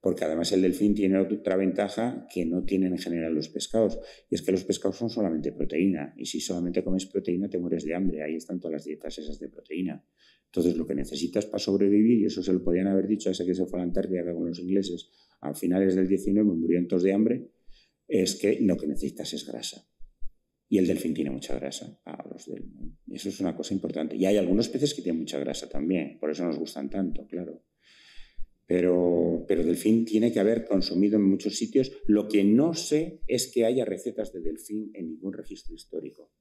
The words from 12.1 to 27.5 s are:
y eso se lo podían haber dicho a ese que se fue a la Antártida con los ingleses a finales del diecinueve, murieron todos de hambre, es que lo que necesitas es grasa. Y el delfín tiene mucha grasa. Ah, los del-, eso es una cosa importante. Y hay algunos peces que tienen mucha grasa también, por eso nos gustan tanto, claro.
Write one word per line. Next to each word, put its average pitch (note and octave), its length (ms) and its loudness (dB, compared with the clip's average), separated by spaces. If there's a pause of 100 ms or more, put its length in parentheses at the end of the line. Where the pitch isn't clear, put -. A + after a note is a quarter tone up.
y - 40 2
eso - 160 -4
se F#2 100 0
lo F2+ 120 2
podían F2+ 240 2
haber F#2+ 200 2
dicho G#2 220 0
a - 20 0
ese F2+ 140 -4
que F#2 80 0
se F2+ 140 0
fue F2+ 120 -6
a F2+ 40 -2
la F2 60 -2
Antártida F2 440 -2
con F2 140 -4
los E2+ 120 -6
ingleses F2+ 520 -2 (280)
a D2 140 -6
finales F#2 420 2
del F#2+ 120 4
diecinueve, G2+ 440 4
murieron E2+ 360 2
todos F2+ 160 2
de F#2+ 100 4
hambre, A#2 380 0 (560)
es F#2+ 340 2
que G2+ 180 2
lo F#2+ 160 4
que D2+ 120 -6
necesitas - 460 -4
es D2+ 120 -10
grasa. - 420 -12 (840)
Y G2+ 100 4
el F2+ 80 4
delfín E2+ 260 0
tiene C#2+ 180 -2
mucha C2+ 260 -4
grasa. - 460 -10
Ah, - 260 -14
los - 160 -16
del-, - 240 -12 (440)
eso - 160 -6
es - 100 -10
una E2+ 160 -2
cosa - 180 -6
importante. D#2 440 -4
Y F#2 80 4
hay G2+ 100 6
algunos G2 320 4
peces C#3+ 260 -2
que - 80 -8
tienen E2 200 -2
mucha D2 180 -6
grasa C2+ 300 -6
también, D#2 500 -2
por D2+ 100 -4
eso D#2 140 -4
nos D#2 160 -2
gustan D2 300 -8
tanto, F#2 360 -2
claro. E2+ 380 -10 (1000)